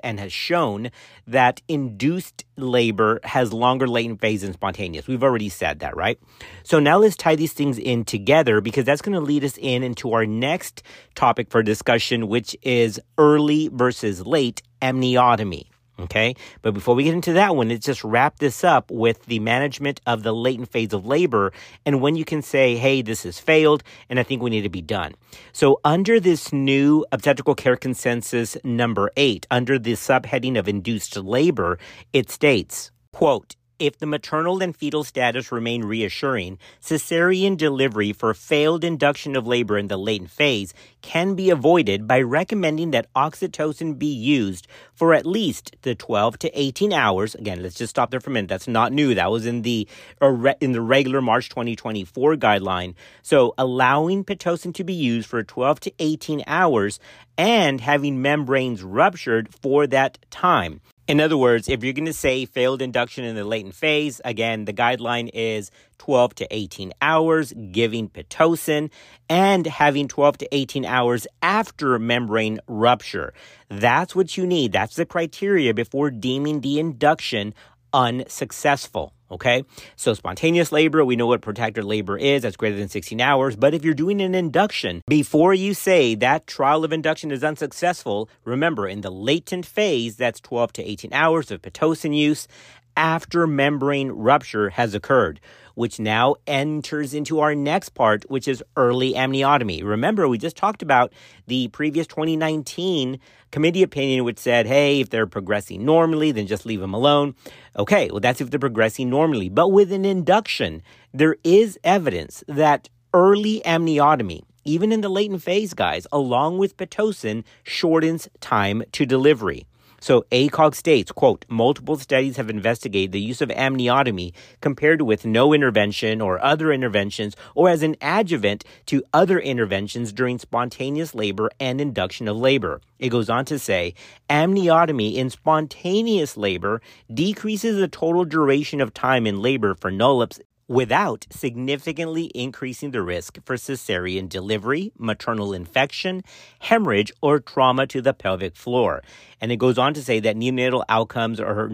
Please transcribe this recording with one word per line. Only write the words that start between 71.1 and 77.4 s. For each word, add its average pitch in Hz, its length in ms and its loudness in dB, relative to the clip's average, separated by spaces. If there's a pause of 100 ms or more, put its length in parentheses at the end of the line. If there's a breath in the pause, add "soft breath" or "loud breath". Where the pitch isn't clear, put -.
after 165 560 0
membrane 110 720 -2
rupture. 113 640 0 (340 loud breath)
That's 120 460 0
what 185 220 0
you 185 100 -2
need. 156 260 0
That's 101 220 -2
the 170 100 -2
criteria 165 720 -2
before 135 360 -2
deeming 135 500 -4
the 139 180 -2
induction 147 720 -2 (400 soft breath)